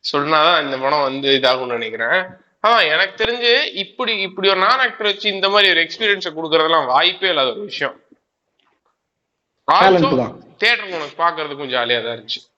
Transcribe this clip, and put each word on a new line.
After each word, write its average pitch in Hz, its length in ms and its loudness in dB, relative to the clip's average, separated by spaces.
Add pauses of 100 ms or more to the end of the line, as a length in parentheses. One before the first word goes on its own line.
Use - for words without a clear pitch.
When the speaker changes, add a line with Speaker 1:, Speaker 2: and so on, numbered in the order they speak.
(180)
Speaker 1:
சொன்னாதான் 156 460 2
இந்த 135 140 -6
படம் 143 240 0
வந்து 139 280 -2
இதாகும்னு 127 360 2
நினைக்கிறேன். 117 600 -2 (420)
ஆமா, 220 200 4
எனக்கு 170 360 -2
தெரிஞ்சு 240 520 0
இப்படி, 220 420 -6
இப்படி 190 320 -2
ஒரு 190 100 2
நான் 226 200 2
ஆக்டர் 220 280 -2
வச்சு 202 260 -2
இந்த 196 160 -2
மாதிரி 202 200 4
ஒரு 165 120 2
எக்ஸ்பீரியன்ஸை 185 540 -2
கொடுக்கறதெல்லாம் 160 500 2
வாய்ப்பே 175 420 0
இல்லாத 165 240 0
ஒரு 208 80 -8
விஷயம். 170 440 -8 (1700)
Speaker 2:
டேலண்ட் 160 40 6
Speaker 1:
Also, 185 420 4
Speaker 2:
தான். 120 260 -4 (140)
Speaker 1:
தியேட்டர் 220 280 0
உனக்கு 160 380 -6
பாக்குறதுக்கும் 151 440 -4
ஜாலியா 120 360 -2
தான் 117 140 -8
இருந்துச்சு. - 400 -14